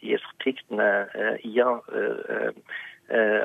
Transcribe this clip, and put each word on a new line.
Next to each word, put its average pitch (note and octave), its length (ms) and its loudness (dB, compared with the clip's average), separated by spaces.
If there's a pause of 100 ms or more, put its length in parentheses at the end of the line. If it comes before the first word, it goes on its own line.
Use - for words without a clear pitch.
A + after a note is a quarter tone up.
i - 120 -2
et - 80 -2
forpliktende, G#2 920 0
eh, G#2+ 300 -2
I A2+ 160 0
A, A#2+ 200 4 (120)
eh, A2+ 600 -2 (580)
eh, G#2+ 340 4